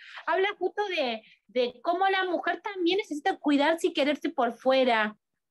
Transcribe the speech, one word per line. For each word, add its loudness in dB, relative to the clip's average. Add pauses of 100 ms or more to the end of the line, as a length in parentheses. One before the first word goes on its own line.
(260)
habla 0 (100)
justo -4
de, -4 (260)
de -2
cómo 0
la 0
mujer -2
también 0
necesita -2
cuidarse 2
y -2
quererse 0
por -2
fuera. 2 (340)